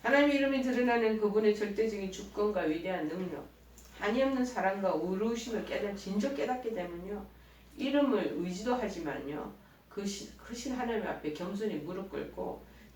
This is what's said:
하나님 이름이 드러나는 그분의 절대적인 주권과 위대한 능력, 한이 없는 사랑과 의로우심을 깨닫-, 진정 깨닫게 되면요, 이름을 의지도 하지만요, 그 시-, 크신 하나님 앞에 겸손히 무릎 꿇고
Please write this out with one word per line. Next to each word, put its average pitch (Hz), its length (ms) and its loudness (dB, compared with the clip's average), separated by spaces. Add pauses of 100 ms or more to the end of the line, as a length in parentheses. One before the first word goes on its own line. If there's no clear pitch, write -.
하나님 285 300 8
이름이 277 320 2
드러나는 233 560 4
그분의 214 340 4
절대적인 202 560 0
주권과 202 520 -2
위대한 160 480 -2
능력, 165 360 -6 (540)
한이 226 240 2
없는 269 220 2
사랑과 190 460 2
의로우심을 196 760 -2
깨닫-, 202 320 -4
진정 214 360 0
깨닫게 254 400 -2
되면요, 180 520 -6 (500)
이름을 254 600 2
의지도 190 380 0
하지만요, 151 760 -4 (360)
그 202 160 -6
시-, - 320 -6
크신 247 380 -6
하나님 233 300 -2
앞에 156 280 -4
겸손히 202 440 -4
무릎 180 320 -6
꿇고 - 540 -8 (320)